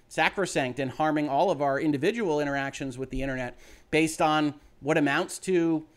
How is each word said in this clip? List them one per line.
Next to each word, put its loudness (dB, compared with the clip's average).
sacrosanct 0
and -4
harming 0
all 2
of -2
our 0
individual 0
interactions -4
with -10
the -6
internet -6
based 2
on 2
what 0
amounts 0
to 0